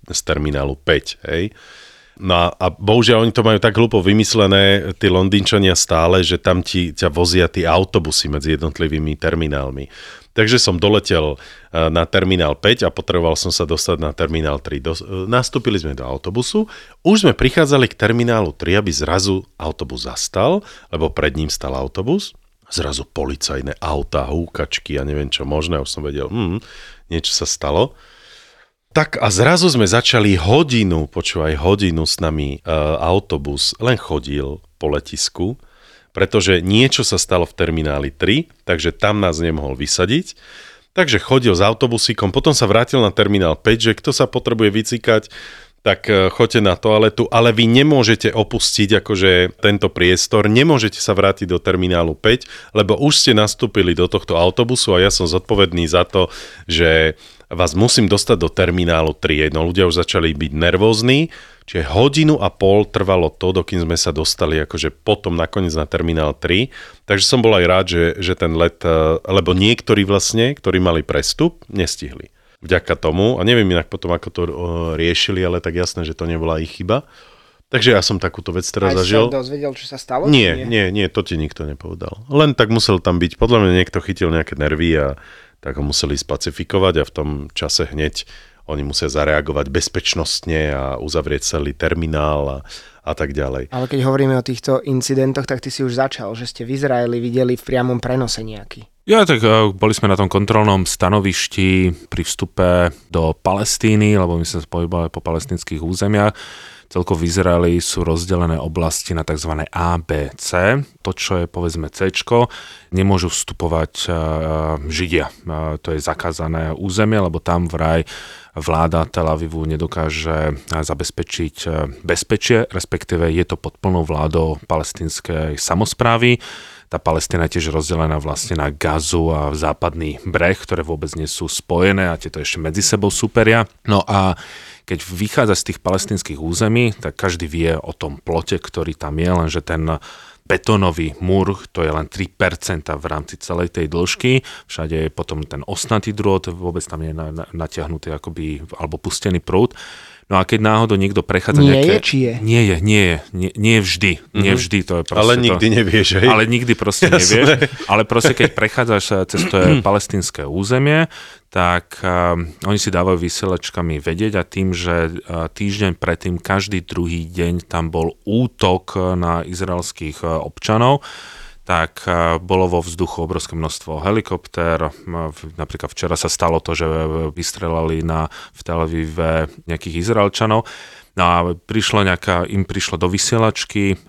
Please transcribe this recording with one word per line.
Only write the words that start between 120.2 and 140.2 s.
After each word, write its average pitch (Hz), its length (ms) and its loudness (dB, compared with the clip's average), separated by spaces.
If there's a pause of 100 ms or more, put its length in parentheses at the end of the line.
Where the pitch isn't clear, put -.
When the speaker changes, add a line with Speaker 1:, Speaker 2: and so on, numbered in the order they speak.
Speaker 3:
e, 76 300 -6
zabezpečiť, 78 800 -6
e, - 80 -8 (320)
bezpečie, 107 680 0
respektíve 85 600 -4
je 82 160 0
to 85 120 -6
pod - 200 -12
plnou 92 280 0
vládou 78 600 0
palestinskej 78 960 -6
samosprávy. 117 800 2 (480)
Tá - 80 -4
Palestína 80 480 0
je 85 160 -2
tiež 78 80 -4
rozdelená 80 480 0
vlastne 73 400 -6
na 73 160 -2
Gazu 78 560 -2
a 73 240 0
západný 78 720 -4
breh, 87 320 2
ktoré 87 240 -4
vôbec 78 400 -6
nie 78 80 -6
sú - 160 -8
spojené 92 640 2
a 82 80 -2
tieto 76 240 -10
ešte - 160 -6
medzi 80 240 -4
sebou 101 320 2
súperia. 110 560 2 (160)
No 101 240 2
a 95 240 2 (560)
keď 92 160 -6
vychádza 104 480 0
z - 160 -2
tých 95 160 -8
palestinských 90 560 -4
území, 107 560 0
tak - 160 -8
každý 87 320 -4
vie 80 320 -2
o 80 160 -10
tom 71 240 -10
plote, 82 400 -4
ktorý - 400 -8
tam 76 240 -6
je, 87 80 0
lenže 82 320 0
ten 80 400 -4 (480)